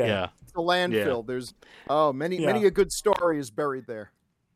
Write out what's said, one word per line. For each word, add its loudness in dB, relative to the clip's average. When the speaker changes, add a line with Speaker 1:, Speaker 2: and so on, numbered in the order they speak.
Speaker 1:
Yeah. 0
Speaker 2:
It's -20
a -6
landfill. 2
Speaker 1:
Yeah. -6
Speaker 2:
There's, -8
oh, 2
many, -4
Speaker 3:
Yeah. 0
Speaker 2:
many 4
a 6
good 2
story 0
is -6
buried -4
there. -12